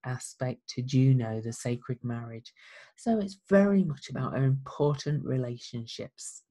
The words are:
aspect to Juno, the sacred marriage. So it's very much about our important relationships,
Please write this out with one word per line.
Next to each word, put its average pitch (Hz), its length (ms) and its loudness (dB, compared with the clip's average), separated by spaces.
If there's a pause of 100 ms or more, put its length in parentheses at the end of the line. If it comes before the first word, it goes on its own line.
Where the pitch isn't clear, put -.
aspect 127 640 -8
to - 120 -8
Juno, 127 600 4
the 113 120 -6
sacred 120 480 -6
marriage. 117 520 -8 (420)
So 226 240 0
it's 196 180 -6 (120)
very 196 340 6
much 151 260 -4
about 135 240 -4
our 131 120 2
important 143 760 0
relationships, - 1300 -8